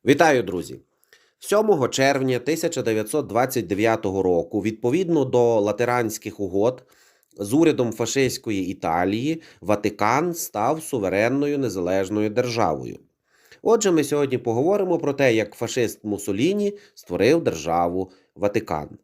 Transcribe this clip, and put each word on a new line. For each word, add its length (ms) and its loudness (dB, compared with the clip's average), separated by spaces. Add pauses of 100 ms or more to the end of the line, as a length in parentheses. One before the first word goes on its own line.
Вітаю, 380 4
друзі! 380 -6 (580)
Сьомого 500 2
червня 500 2
тисяча 440 -4
дев'ятсот 440 -2
двадцять 400 0
дев'ятого 560 0
року, 380 0
відповідно 640 0
до 360 4
Латеранських 800 -2
угод, 440 0 (540)
з 140 -4
урядом 400 4
фашистської 720 -2
Італії 760 -2 (180)
Ватикан 720 0
став 480 -4
суверенною 760 0
незалежною 720 -2
державою. 680 -2 (640)
Отже, 280 4
ми 140 4
сьогодні 340 0
поговоримо 600 0
про 140 -2
те, 220 2
як 200 0
фашист 500 -4
Муссоліні 720 -2 (160)
створив 500 2
державу 680 -2 (240)
Ватикан. 540 -2 (160)